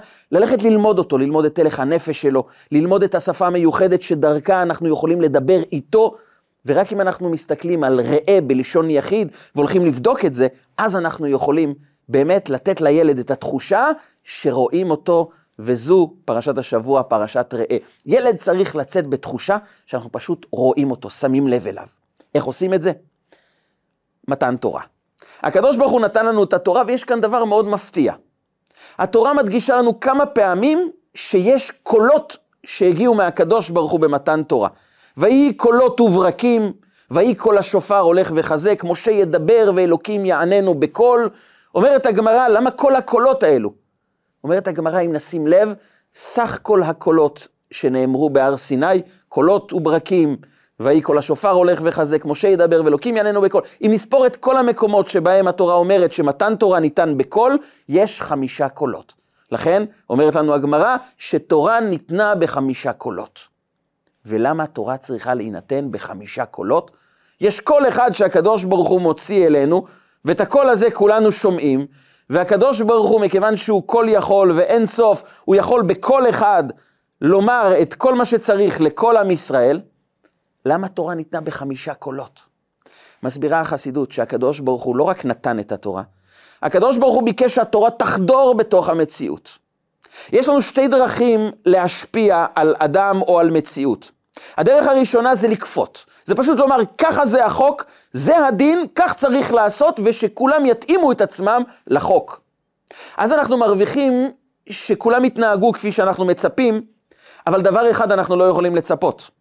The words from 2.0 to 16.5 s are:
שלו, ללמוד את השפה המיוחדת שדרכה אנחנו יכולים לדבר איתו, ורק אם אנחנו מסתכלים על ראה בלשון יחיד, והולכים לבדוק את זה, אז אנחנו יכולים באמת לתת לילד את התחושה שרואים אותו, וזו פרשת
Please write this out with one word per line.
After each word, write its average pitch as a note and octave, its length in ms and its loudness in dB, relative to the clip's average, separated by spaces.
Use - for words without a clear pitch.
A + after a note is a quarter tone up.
שלו, C3+ 220 0
ללמוד F3+ 300 2
את F#3+ 120 0
השפה F3+ 320 -2
המיוחדת F3+ 560 2
שדרכה D3+ 600 0
אנחנו E3+ 260 -2
יכולים D#3+ 320 0
לדבר D3+ 400 2
איתו, G#3+ 420 0
ורק F3+ 260 0
אם G3+ 80 -2
אנחנו F3+ 300 -4
מסתכלים D#3+ 540 -4
על C3 160 2
ראה D3+ 400 2
בלשון C#3+ 500 0
יחיד, D#3+ 380 -2
והולכים E3+ 320 0
לבדוק D#3+ 380 0
את D3 100 -2
זה, B2 120 2
אז G3+ 180 -2
אנחנו D#3+ 300 -6
יכולים C#3+ 480 0
באמת D3+ 420 0
לתת C#3 300 -4
לילד D3+ 380 2
את B2 120 -6
התחושה D#3+ 600 -2
שרואים C#3+ 680 -2
אותו, E3 400 0
וזו B2+ 560 0
פרשת A#2+ 340 -4